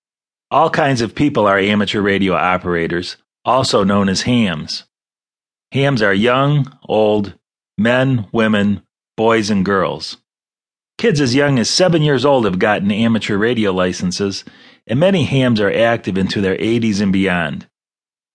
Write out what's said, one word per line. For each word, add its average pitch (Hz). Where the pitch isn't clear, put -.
All 151
kinds 139
of 113
people 139
are 98
amateur 104
radio 98
operators, 87
also 120
known 98
as 92
hams. 110
Hams 139
are 101
young, 135
old, 107
men, 123
women, 104
boys, 110
and 98
girls. 85
Kids 185
as 123
young 143
as 110
seven 165
years 143
old 135
have 90
gotten 101
amateur 110
radio 110
licenses, 92
and 120
many 180
hams 127
are 101
active 113
into 95
their 95
eighties 110
and 98
beyond. 87